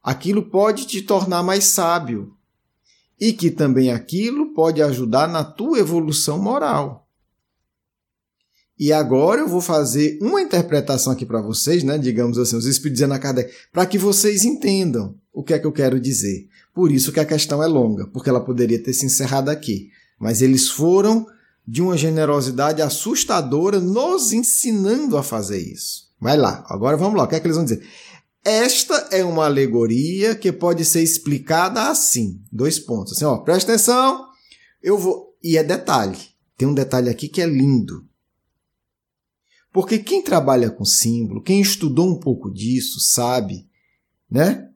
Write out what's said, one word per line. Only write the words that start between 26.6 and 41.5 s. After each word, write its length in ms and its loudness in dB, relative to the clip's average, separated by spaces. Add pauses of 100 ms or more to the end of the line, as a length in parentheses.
agora 300 -2
vamos 200 0
lá, 80 4
o 40 -2
que 80 -2
é 40 -2
que 60 -6
eles 100 0
vão 80 0
dizer? 220 -4 (560)
"Esta 540 0 (160)
é 100 2
uma 220 0
alegoria 920 0
que 160 -2
pode 340 0
ser 180 2
explicada 840 0
assim." 520 -2 (100)
Dois 300 -2
pontos. 320 -8
Assim, 120 -4
ó, 140 0
presta 340 0
atenção, 540 2 (560)
eu 160 2
vou, 420 -4
e 160 0
é 60 4
detalhe. 560 0 (380)
Tem 100 0
um 80 0
detalhe 340 0
aqui 200 -6
que 120 -4
é 60 0
lindo. 580 0 (1700)
Porque 260 0
quem 240 0
trabalha 480 2
com 140 -10
símbolo, 580 0
quem 180 4